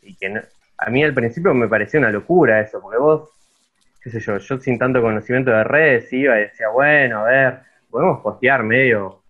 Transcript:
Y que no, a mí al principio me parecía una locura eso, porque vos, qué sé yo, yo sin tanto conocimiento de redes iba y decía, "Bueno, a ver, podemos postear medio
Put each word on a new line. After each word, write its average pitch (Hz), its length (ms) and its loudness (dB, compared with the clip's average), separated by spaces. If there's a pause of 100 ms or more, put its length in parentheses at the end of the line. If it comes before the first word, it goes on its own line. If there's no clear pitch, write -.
Y 98 140 -20
que 98 120 -10
no, 104 120 -8 (440)
a 107 60 -6
mí 135 140 2
al 151 100 -2
principio 131 400 -2
me 120 140 0
parecía 107 320 0
una 117 100 2
locura 110 500 2
eso, 104 200 -8
porque 101 180 -6
vos, 151 320 0 (720)
qué 123 80 -16
sé 110 100 -8
yo, 104 180 -6
yo 127 200 -8
sin 127 200 -4
tanto 127 220 0
conocimiento 117 500 -2
de 110 140 2
redes 139 480 2
iba 127 260 0
y 104 40 0
decía, 107 260 -6
"Bueno, 131 520 2
a 107 40 -2
ver, 127 360 2 (300)
podemos 143 300 -2
postear 123 420 -2
medio 110 680 0